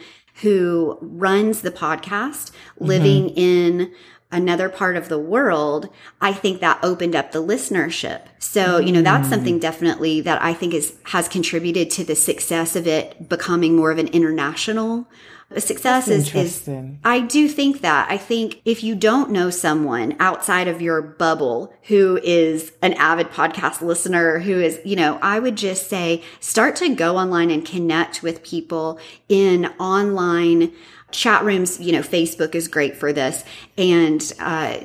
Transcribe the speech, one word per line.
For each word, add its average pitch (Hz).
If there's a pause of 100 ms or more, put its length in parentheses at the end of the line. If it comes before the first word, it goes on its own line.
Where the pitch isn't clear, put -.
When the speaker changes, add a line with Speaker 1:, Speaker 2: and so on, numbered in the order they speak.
(420)
Speaker 1:
who 175
runs 196
the 175
podcast, 196 (280)
Speaker 2:
Mm-hmm. -
Speaker 1:
living 151
in 180 (400)
another 180
part 185
of 175
the 156
world, 160 (320)
I 196
think 196
that 165
opened 175
up -
the 160
listenership. 170 (160)
So, 180
you 180
know, 170
that's 180
Speaker 2:
Mm. 131
Speaker 1:
something 120
definitely 160
that 165
I 165
think 170
is, 151 (120)
has 175
contributed 170
to 185
the 151
success 165
of 170
it 156
becoming 170
more 160
of 160
an 165
international 170 (500)
success 254
Speaker 2:
That's -
Speaker 1:
is, 151
is -
Speaker 2:
interesting. 143
Speaker 1:
I 240
do 294
think 277
that. 151
I 196
think 226
if 226
you 220
don't 220
know 180
someone 151
outside 180
of 170
your 165
bubble 151 (140)
who 190
is 160 (120)
an 185
avid 165
podcast -
listener, 170
who 185
is, 160
you 196
know, 151
I 202
would 240
just 190
say, 170 (180)
start -
to 359
go 175
online 180
and 160
connect 170
with 165
people 160 (280)
in 190 (140)
online 175 (400)
chat 214
rooms. 185
You 170
know, 143
Facebook 165
is 165
great 143
for 147
this. 135 (360)
And, 170
uh, 160